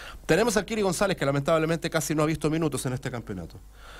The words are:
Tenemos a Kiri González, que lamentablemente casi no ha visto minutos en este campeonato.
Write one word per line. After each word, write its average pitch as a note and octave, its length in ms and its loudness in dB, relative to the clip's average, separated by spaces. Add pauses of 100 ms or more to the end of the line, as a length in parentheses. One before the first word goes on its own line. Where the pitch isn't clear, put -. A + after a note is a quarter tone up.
(260)
Tenemos G#3 300 4
a G#3 100 0
Kiri G#3+ 160 0
González, F#3+ 340 2
que - 80 -4
lamentablemente D#3 640 2
casi D#3 260 -2
no D3+ 100 2
ha - 20 2
visto D#3 240 0
minutos D3+ 340 0
en B2+ 80 -2
este - 180 -6
campeonato. G#2+ 480 -10 (420)